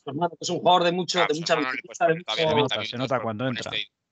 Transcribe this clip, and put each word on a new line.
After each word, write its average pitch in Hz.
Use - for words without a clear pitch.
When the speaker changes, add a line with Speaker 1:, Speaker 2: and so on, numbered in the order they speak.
Speaker 1:
Su 147
hermano, 165
que 160
es 160
un 175
jugador 175
de 175
mucho, 180
Speaker 2:
Claro, 175
Speaker 1:
de 151
Speaker 2:
su 156
Speaker 1:
mucha 165
Speaker 2:
hermano 131
no 127
le 120
puedes -
Speaker 1:
bicicleta, 175
de 160
Speaker 2:
poner 175
todavía 113
Speaker 1:
mucho 156
Speaker 3:
Se 151
Speaker 2:
noventa 143
Speaker 3:
nota, 104
se 123
Speaker 2:
minutos -
Speaker 3:
nota 131
Speaker 2:
con, 117
Speaker 3:
cuando 110
Speaker 2:
con 127
Speaker 3:
entra. 110
Speaker 2:
este, 104